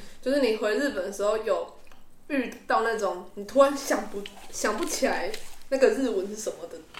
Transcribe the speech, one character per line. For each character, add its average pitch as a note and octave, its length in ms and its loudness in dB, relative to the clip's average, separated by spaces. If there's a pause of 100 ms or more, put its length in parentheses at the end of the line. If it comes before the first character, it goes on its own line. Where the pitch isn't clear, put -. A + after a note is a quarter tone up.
(200)
就 B3+ 100 0
是 C#4+ 100 4
你 A3 160 4
回 G#3+ 180 2
日 C#4 140 2
本 G3+ 160 -2
的 G3 60 -6
时 G3 120 -4
候 G#3+ 140 2
有 G3 300 -2 (600)
遇 B3+ 240 0 (160)
到 A3+ 140 4
那 A3+ 140 2
种 F#3 380 -2
你 G3+ 120 -10
突 C4 180 8
然 C#4+ 120 4
想 C#4+ 360 -2
不， G3+ 100 -6 (300)
想 G#3+ 260 0
不 F4+ 80 -2
起 - 220 0
来 - 240 -2 (380)
那 C4+ 100 0
个 A#3 100 8
日 C4 200 2
文 G3 200 -2
是 G#3+ 60 -8
什 - 120 -8
么 - 100 -4 (120)
的 E3 80 -12 (220)